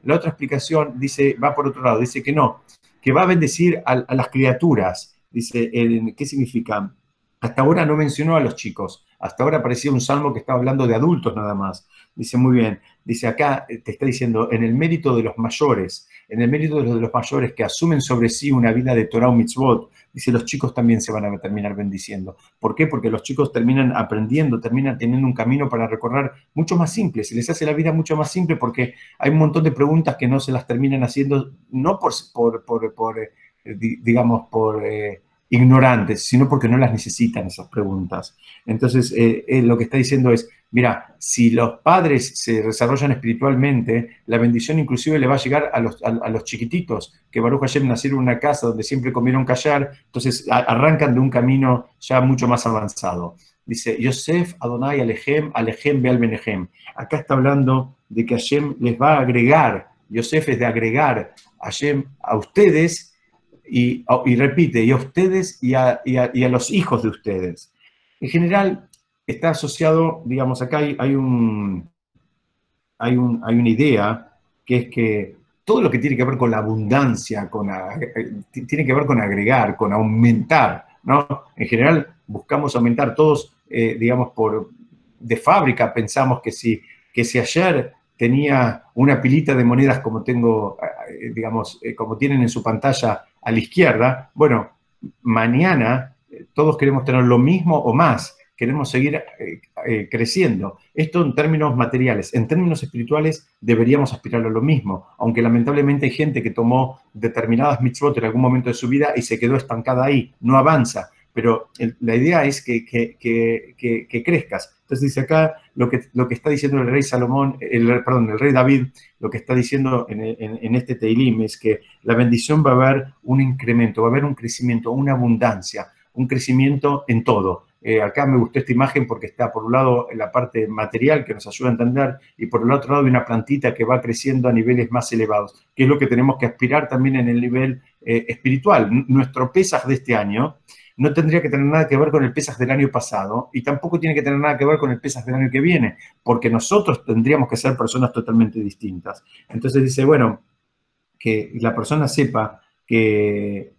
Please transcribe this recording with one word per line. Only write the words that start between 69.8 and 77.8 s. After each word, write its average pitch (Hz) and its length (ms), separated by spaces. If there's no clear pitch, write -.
digamos, 131 380
acá 127 160
hay, 147 220
hay 135 160
un, 110 720
hay 120 180
un, 120 260
hay 113 120
una 117 140
idea 113 640
que 123 140
es 123 120
que 107 480
todo 233 180
lo 180 80
que 123 80
tiene 131 180
que 123 80
ver 123 140
con 120 140
la 110 80
abundancia, 110 920
con 101 220
a-, 95 240